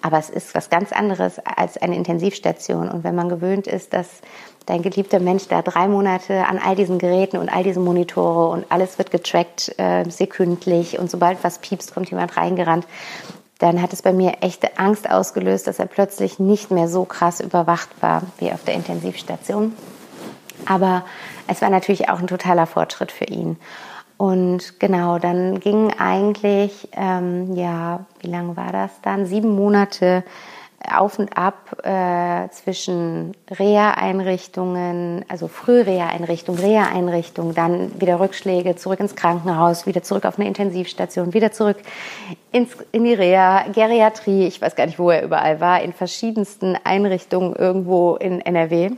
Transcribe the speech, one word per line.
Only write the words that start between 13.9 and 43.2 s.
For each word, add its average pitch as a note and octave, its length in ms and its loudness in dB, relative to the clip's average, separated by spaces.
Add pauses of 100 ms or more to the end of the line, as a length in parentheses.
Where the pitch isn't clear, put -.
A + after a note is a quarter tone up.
es F#3 100 -12
bei F#3+ 100 4
mir F#3 280 4
echte - 380 -2
Angst G#3 320 2
ausgelöst, F#3+ 560 0
dass - 140 -4
er - 60 0
plötzlich G3 520 -2
nicht G3+ 320 2
mehr F3 160 2
so F3+ 180 0
krass - 360 0
überwacht E3+ 480 0 (120)
war E3 220 2 (160)
wie - 140 -2
auf - 100 -8
der - 120 -2
Intensivstation. F3+ 1000 -6 (920)
Aber F#3 400 2 (440)
es F#3+ 120 -4
war G#3+ 80 4
natürlich F#3+ 400 2
auch F#3 120 0
ein F3+ 80 -2
totaler F3+ 380 2
Fortschritt - 440 -2
für - 140 -6
ihn. E3 320 -6 (600)
Und F#3 640 0
genau, F3 400 2
dann F3+ 400 0
ging G#3 400 2
eigentlich, G3+ 920 0
ähm, F3+ 640 -2
ja, E3+ 500 -4 (140)
wie F3 80 -10
lange F3 280 -6
war F3+ 140 -8
das F#3+ 220 -4 (100)
dann? G3 240 -2
Sieben G#3+ 300 0
Monate G3 680 2 (760)
auf G#3 220 2
und G3+ 180 -4
ab, - 480 -4
äh, F3+ 680 0
zwischen E3+ 840 -6 (160)
Reha-Einrichtungen, F#3 1800 0
also E3 200 -8
Frühreha-Einrichtung, F3 1080 0
Reha-Einrichtung, F3 1000 0
dann E3+ 480 0
wieder F3+ 200 2
Rückschläge, F#3 560 0
zurück F#3+ 240 -4
ins G3+ 160 -6
Krankenhaus, E3+ 720 2
wieder F3+ 180 -2
zurück G3+ 200 -2
auf F#3 140 0
eine G3+ 80 0
Intensivstation, F3+ 880 -4
wieder G#3+ 160 4
zurück G#3 280 0 (760)
ins, A#3+ 180 2 (220)
in A3+ 100 2
die A#3+ 120 4
Reha, F#3+ 580 6